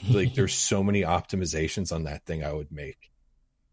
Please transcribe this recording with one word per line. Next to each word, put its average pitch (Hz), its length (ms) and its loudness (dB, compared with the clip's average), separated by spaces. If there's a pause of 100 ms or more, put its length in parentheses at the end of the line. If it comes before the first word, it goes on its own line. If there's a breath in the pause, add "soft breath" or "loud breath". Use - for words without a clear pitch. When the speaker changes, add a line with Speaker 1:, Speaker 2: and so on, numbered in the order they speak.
Speaker 1:
like, 104 260 4
Speaker 2:
<laughs> - 20 -14
Speaker 1:
there's 98 180 2
so 98 300 2
many 101 180 2
optimizations 85 920 -2
on 80 120 -2
that 76 220 -8
thing 80 180 -4
I 73 80 -4
would 76 180 -6
make, - 400 -14 (640)